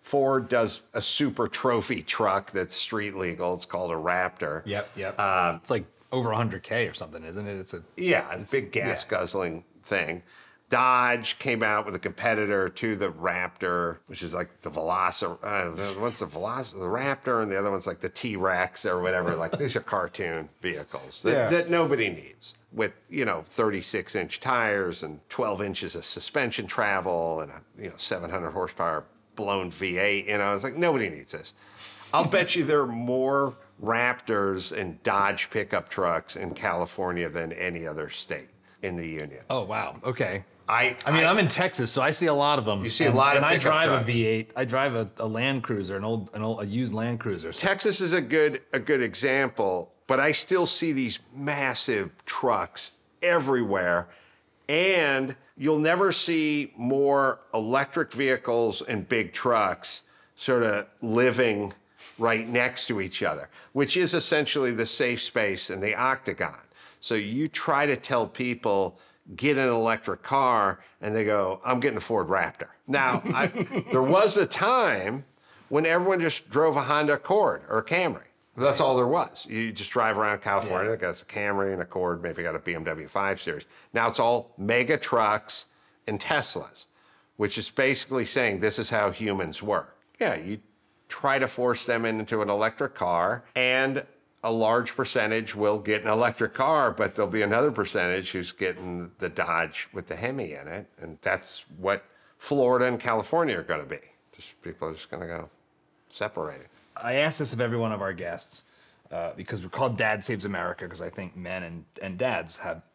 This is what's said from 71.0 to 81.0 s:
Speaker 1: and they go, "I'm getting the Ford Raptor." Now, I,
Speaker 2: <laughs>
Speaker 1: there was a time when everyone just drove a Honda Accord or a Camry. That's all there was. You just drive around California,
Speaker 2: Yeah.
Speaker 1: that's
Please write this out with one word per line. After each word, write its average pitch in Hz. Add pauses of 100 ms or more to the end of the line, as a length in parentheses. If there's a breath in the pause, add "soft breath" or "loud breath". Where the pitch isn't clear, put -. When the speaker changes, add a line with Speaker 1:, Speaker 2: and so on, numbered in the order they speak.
Speaker 1:
and 107
they 110
go, 98
"I'm 123
getting 127
the 92
Ford 98
Raptor." 87 (180)
Now, 131 (120)
I, 143
Speaker 2:
<laughs> 233
Speaker 1:
there 131
was 190
a 202
time 139 (440 loud breath)
when 151
everyone 180
just 165
drove 147
a 143
Honda 147
Accord 180
or 110
a 110
Camry. 160 (320)
That's 127
all 135
there 123
was. 147
You 110
just 101
drive 110
around 104
California, 98
Speaker 2:
Yeah. 113
Speaker 1:
that's 90